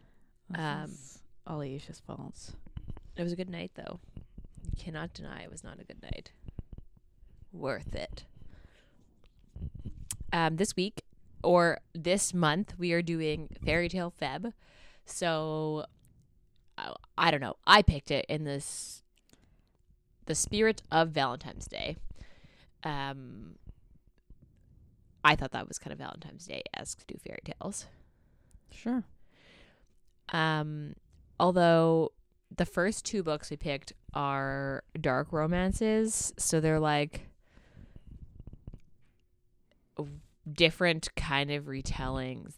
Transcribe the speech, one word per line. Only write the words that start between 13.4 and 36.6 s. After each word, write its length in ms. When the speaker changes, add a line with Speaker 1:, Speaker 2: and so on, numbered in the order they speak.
Speaker 2:
Fairy 240
Tale 340
Feb. 300
So, 800
I, 160
I 140
don't 80
know. 160
I 160
picked 300
it 160
in 160
this, 600
the 100
spirit 460
of 200
Valentine's 540
Day. 300
Um, 720
I 140
thought 140
that 180
was 100
kind 140
of 40
Valentine's 480
Day-esque 540
to 140
do 120
fairy 200
tales. 400
Speaker 1:
Sure. 360
Speaker 2:
Um, 680
although 720
the 120
first 400
two 180
books 260
we 60
picked 380
are 720
dark 320
romances, 1040
so 220
they're, 220